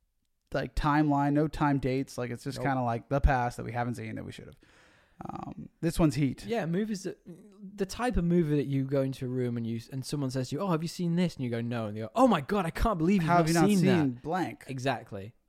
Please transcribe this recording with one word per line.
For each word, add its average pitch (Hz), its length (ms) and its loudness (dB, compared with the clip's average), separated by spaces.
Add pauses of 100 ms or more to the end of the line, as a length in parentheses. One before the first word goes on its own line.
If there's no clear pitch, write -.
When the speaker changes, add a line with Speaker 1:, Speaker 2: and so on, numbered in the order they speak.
(520)
Speaker 1:
like, 139 220 -4
timeline, 143 580 4
no 147 160 4
time 143 300 2
dates. 131 400 -2
Like, 123 120 -4
it's 117 140 -10
just 131 140 -8
Speaker 2:
Nope. 127 80 -2
Speaker 1:
kinda 131 160 0
like 117 260 -2
the 139 120 0
past 123 360 2
that - 80 -8
we 113 80 -8
haven't 120 220 -4
seen 110 220 -10
that 95 80 -10
we 95 80 -12
should - 140 -16
have. - 100 -20 (680)
Um, - 460 -12 (100)
this 165 180 -2
one's 143 160 6
Heat. 135 320 -2
Speaker 2:
Yeah, 208 200 -2
movies 190 380 -2
that, 180 140 -8 (560)
the 196 120 -2
type 226 320 -2
of 175 60 2
movie 170 320 4
that 143 100 0
you 135 180 0
go 135 180 0
into 135 220 -4
a 123 40 -4
room 123 280 -2
and 117 100 -4
you 113 120 -4
s-, 120 120 -12
and 135 140 -8
someone 143 260 -4
says 127 200 -4
to 139 60 -6
you, 147 40 -4
"Oh, 196 80 -4
have 160 140 2
you 170 60 -4
seen 170 280 -2
this?" 175 200 0
And 135 80 -6
you 120 60 -2
go, 117 120 -2
"No." 117 240 -4
And 104 100 -6
they 107 60 -6
go, 113 120 -8
"Oh 254 140 6
my 175 140 2
God, 190 240 -2
I 160 40 -4
can't 208 280 0
believe 175 240 4
you've 160 80 0
Speaker 1:
How 175 80 6
Speaker 2:
not 165 80 4
Speaker 1:
have - 20 -2
you 165 60 2
not 170 140 6
Speaker 2:
seen 208 100 4
Speaker 1:
seen 165 360 4
Speaker 2:
that." 120 80 -18
Speaker 1:
blank? 151 460 -4
Speaker 2:
Exactly. 117 640 -6 (160)